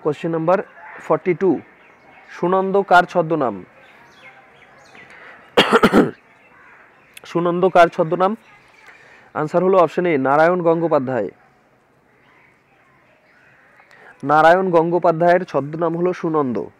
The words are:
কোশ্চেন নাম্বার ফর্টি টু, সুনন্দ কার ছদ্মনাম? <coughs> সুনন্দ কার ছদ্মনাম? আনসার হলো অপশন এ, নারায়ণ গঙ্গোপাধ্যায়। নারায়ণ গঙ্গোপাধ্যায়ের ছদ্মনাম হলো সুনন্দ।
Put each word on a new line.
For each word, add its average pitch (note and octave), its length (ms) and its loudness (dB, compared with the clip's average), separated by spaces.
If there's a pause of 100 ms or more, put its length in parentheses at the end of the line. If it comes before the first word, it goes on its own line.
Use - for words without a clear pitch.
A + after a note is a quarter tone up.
কোশ্চেন E3 300 -6
নাম্বার E3 260 0 (420)
ফর্টি E3+ 340 -2
টু, D#3+ 260 0 (680)
সুনন্দ F#3+ 520 -2
কার F3+ 220 4
ছদ্মনাম? D#3 600 -4 (1900)
<coughs> - 560 2 (1120)
সুনন্দ F3 440 -2
কার E3+ 180 6
ছদ্মনাম? F3+ 480 -2 (960)
আনসার E3 300 -2
হলো F#3+ 140 2
অপশন F3+ 280 0
এ, E3 120 0
নারায়ণ D#3 440 2
গঙ্গোপাধ্যায়। D#3 680 -2 (3000)
নারায়ণ E3 480 4
গঙ্গোপাধ্যায়ের E3+ 760 2
ছদ্মনাম D#3+ 520 -4
হলো F3+ 160 -2
সুনন্দ। C#3+ 500 -4 (160)